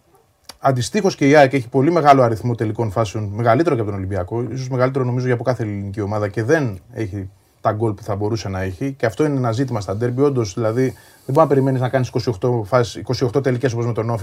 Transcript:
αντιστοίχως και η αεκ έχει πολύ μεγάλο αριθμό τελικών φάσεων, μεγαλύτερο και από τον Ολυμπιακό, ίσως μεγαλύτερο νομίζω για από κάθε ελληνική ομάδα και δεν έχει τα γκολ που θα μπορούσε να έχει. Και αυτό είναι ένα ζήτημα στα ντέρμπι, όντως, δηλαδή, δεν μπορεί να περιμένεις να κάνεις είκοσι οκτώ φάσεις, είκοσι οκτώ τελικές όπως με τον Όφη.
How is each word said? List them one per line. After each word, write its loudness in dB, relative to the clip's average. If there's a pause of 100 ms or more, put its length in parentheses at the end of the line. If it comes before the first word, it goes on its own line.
(600)
αντιστοίχως 0
και 2
η 8
αεκ 8
έχει -2
πολύ 2
μεγάλο 6
αριθμό 0
τελικών -4
φάσεων, -2 (100)
μεγαλύτερο 2
και 0
από -4
τον -6
Ολυμπιακό, -4
ίσως -8
μεγαλύτερο 0
νομίζω -2
για 2
από -2
κάθε -2
ελληνική -6
ομάδα -2
και -4
δεν 0 (140)
έχει -8 (300)
τα 0
γκολ -2
που -12
θα -6
μπορούσε -4
να -6
έχει. -6
Και -2
αυτό -2
είναι 0
ένα 0
ζήτημα -2
στα -6
ντέρμπι, -2
όντως, 0
δηλαδή, 0
δεν -2 (320)
μπορεί 0
να 6
περιμένεις 2
να -2
κάνεις 0
είκοσι -4
οκτώ -2
φάσεις, 2
είκοσι -4
οκτώ 0
τελικές 0
όπως -4
με -2
τον -4
Όφη. -4